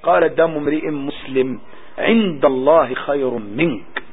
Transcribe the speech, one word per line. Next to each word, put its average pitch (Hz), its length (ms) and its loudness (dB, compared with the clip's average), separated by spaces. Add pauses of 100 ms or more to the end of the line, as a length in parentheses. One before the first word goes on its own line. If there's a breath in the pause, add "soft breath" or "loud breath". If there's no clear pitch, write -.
قال: 165 320 4
"دم 165 160 4
امرئ 156 380 -2
مسلم 135 680 -2 (380 loud breath)
عند 190 480 2
الله 135 480 4
خير 139 360 -2
منك 117 840 -4